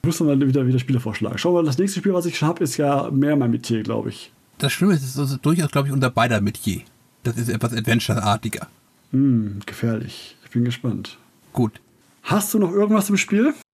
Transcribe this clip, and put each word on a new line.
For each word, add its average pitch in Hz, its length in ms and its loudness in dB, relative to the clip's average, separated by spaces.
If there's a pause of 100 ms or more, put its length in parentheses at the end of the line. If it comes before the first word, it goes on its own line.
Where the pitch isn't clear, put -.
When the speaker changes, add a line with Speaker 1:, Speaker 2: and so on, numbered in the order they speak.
Speaker 1:
Muss 170 140 -2
man 143 180 4
mal 143 80 4
wieder, 135 180 2
wieder 127 140 4
Spiele 123 220 0
vorschlagen. 110 360 -4
Schau 175 140 0
mal, 175 140 2
das 139 120 0
nächste 196 220 0
Spiel, 196 140 0
was 175 120 0
ich 170 120 -4
schon 151 100 0
hab, 170 140 -2
ist 143 160 -2
ja 143 340 0
mehr 143 240 2
mein 127 160 2
Metier, 110 320 -2
glaub 110 240 -4
ich. - 240 -12 (260)
Speaker 2:
Das 143 140 -2
Schlimme 190 220 4
ist, 143 100 0
es 131 140 -8
ist 139 280 -2
durchaus, 160 240 2
glaub 139 160 0
ich, 139 60 -2
unser 135 180 2
beider 117 300 2
Metier. 98 420 -2 (420)
Das 117 140 -2
ist 120 120 -2
etwas 117 240 -2
Adventure-artiger. 110 920 0 (440)
Speaker 1:
Hm, 117 540 2
gefährlich. - 800 -6
Ich - 60 -20
bin 120 120 0
gespannt. 117 540 -4 (340)
Speaker 2:
Gut. 113 300 -2 (420)
Speaker 1:
Hast 202 300 -2
du 220 60 2
noch 180 120 2
irgendwas 208 380 2
im 202 80 2
Spiel? 233 360 2 (200)